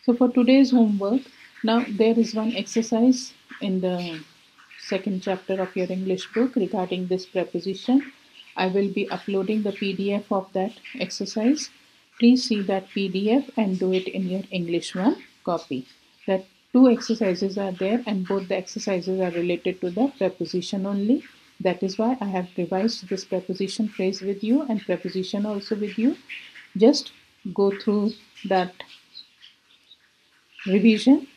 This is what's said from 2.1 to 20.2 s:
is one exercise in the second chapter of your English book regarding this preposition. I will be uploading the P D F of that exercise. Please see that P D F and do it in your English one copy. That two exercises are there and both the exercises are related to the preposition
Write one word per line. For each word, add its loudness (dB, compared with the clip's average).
is 0
one -2
exercise 2
in -2
the -4
second -4
chapter -4
of -6
your -2
English -4
book 0
regarding -2
this -4
preposition. -2
I 0
will 0
be -2
uploading -2
the -2
P -4
D -2
F -4
of -2
that -4
exercise. -2
Please 6
see 0
that -4
P -2
D 0
F 2
and 0
do 0
it -8
in -4
your -4
English -4
one 2
copy. -4
That 0
two 10
exercises 0
are -4
there -2
and -4
both -2
the -2
exercises -4
are 0
related -2
to -4
the 0
preposition -4